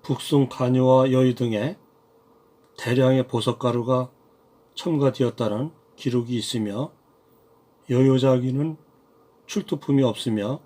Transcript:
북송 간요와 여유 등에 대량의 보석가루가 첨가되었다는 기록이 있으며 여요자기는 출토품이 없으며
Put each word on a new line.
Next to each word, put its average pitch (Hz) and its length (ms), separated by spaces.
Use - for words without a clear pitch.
북송 139 480
간요와 127 640
여유 127 240
등에 120 420
대량의 127 500
보석가루가 123 840
첨가되었다는 131 960
기록이 120 400
있으며 107 560
여요자기는 131 880
출토품이 143 580
없으며 110 600